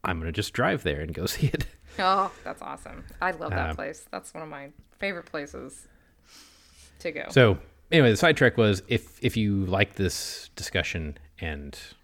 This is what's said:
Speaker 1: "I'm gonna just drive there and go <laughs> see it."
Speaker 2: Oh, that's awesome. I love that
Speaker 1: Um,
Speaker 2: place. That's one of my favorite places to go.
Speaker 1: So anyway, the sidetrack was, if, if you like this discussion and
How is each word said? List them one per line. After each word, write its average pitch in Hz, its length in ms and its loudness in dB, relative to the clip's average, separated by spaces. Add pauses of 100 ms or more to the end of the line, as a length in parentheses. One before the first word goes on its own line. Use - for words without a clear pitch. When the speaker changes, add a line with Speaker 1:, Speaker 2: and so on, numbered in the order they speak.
Speaker 1:
"I'm 85 160 -2
gonna 82 140 -6
just 101 200 -4
drive 151 300 0
there 73 180 0
and 80 120 -6
go 87 120 -4
<laughs> - 20 -2
see - 260 0
it." - 120 -4 (340)
Speaker 2:
Oh, 190 300 2 (140)
that's - 200 -10
awesome. - 420 -14 (160)
I 185 100 0
love 165 200 -8
that 92 180 -2
Speaker 1:
Um, 76 80 -4
Speaker 2:
place. - 340 -10
That's - 220 -12
one 160 100 -12
of 156 60 -14
my 143 220 -14 (280)
favorite 190 280 -6
places 139 600 -12 (1120)
to 170 120 -6
go. - 200 -10
Speaker 1:
So 123 260 8 (340)
anyway, 139 200 8
the 101 60 2
sidetrack 147 400 4
was, 104 300 4
if, - 360 -2
if 120 120 2
you 101 300 2
like 95 300 2
this - 600 -2
discussion 80 640 -4 (220)
and 73 380 -8 (260)